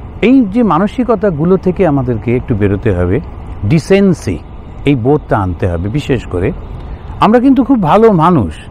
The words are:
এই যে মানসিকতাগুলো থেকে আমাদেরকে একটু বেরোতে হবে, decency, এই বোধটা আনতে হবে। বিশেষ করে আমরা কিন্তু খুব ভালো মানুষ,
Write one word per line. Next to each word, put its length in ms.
এই 220
যে 180
মানসিকতাগুলো 960
থেকে 300
আমাদেরকে 500
একটু 180
বেরোতে 380
হবে, 280
decency, 720
এই 100
বোধটা 440
আনতে 300
হবে। 200
বিশেষ 380
করে 260
আমরা 200
কিন্তু 240
খুব 180
ভালো 300
মানুষ, 420